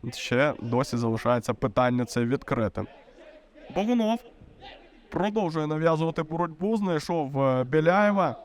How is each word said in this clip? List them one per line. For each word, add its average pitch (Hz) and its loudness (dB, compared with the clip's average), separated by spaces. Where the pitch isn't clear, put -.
Ще 131 0
досі 120 -2
залишається 117 0
питання 123 0
це 120 -2
відкритим. 117 -2
Богунов 233 0
продовжує 170 -2
нав'язувати 160 2
боротьбу, 165 -2
знайшов, 160 -2
е, 131 2
Біляєва. 170 4